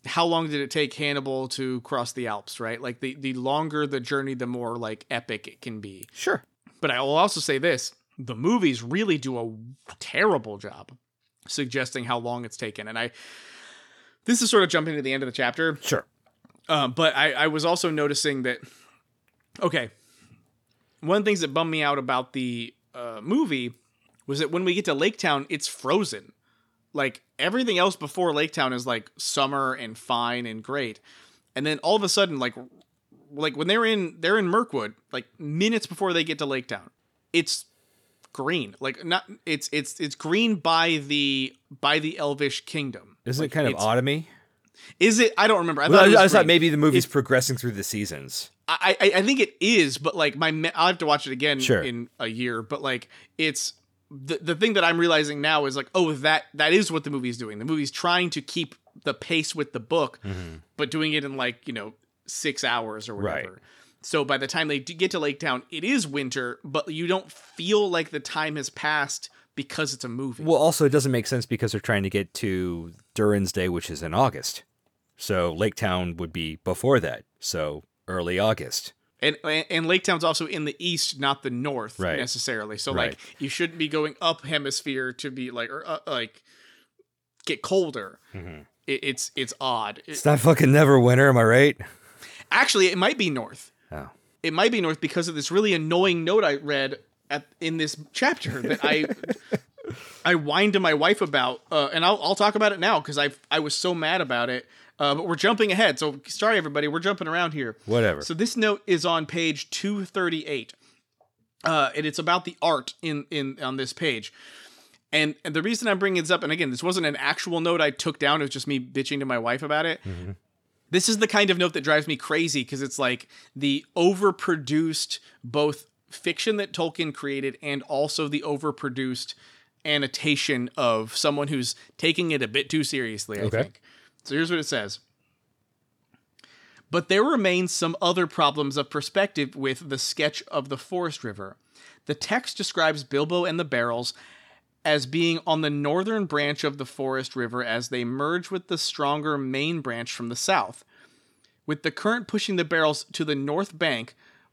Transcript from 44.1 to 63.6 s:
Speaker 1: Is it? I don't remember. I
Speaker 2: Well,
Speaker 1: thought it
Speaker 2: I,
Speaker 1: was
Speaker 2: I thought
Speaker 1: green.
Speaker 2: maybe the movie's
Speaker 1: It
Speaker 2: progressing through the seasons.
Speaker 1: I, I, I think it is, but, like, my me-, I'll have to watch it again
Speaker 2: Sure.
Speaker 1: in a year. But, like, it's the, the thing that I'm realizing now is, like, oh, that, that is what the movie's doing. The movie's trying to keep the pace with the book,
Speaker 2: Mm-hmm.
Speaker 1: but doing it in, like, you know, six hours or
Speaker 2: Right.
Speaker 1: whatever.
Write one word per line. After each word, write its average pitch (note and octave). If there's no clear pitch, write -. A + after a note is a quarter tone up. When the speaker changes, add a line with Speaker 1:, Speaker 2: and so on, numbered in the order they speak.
Speaker 1:
Is A3
it? A3+
I G3+
don't G#3+
remember. D#3+
I D3+
Speaker 2:
Well, G3
Speaker 1:
thought F#3+
it G#3+
Speaker 2:
I, G3
Speaker 1:
was F#3+
Speaker 2:
I G#3
thought F#3+
Speaker 1:
green. D#3+
Speaker 2:
maybe E3
the D#3
movie's D3
Speaker 1:
It -
Speaker 2:
progressing B2+
through B2
the G2
seasons. F2
Speaker 1:
I, F3+
I, F#3+
I F#3+
think C4
it -
is, F3
but, D3
like, D3+
my D#3
me-, D#3
I'll E3
have F#3
to E3+
watch D3
it C3+
again C3+
Speaker 2:
Sure. B2
Speaker 1:
in A#2+
a A#2+
year. A2+
But, B2
like, B2+
it's D#3
the, C#3
the E3
thing G#3+
that G3
I'm E3+
realizing D3+
now D3+
is, C3+
like, C3+
oh, E3+
that, D3+
that D3+
is F#3+
what D#3+
the D3+
movie's B2
doing. G#2+
The A2+
movie's D3+
trying F3
to D3
keep -
the C#3+
pace -
with D3
the B2
book, C#3+
Speaker 2:
Mm-hmm. F2+
Speaker 1:
but D3
doing D#3
it D3+
in, C3+
like, B2
you C3+
know, A2
six -
hours A2+
or A2
Speaker 2:
Right. G2
Speaker 1:
whatever. F#2